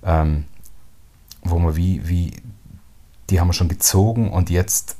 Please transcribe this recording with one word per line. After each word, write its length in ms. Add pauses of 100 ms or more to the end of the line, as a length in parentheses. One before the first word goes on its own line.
ähm, 400 (1000)
wo 160
man 160
wie, 320
wie, 260 (960)
die 100
haben 80
wir 60
schon 160
gezogen 640
und 180
jetzt 500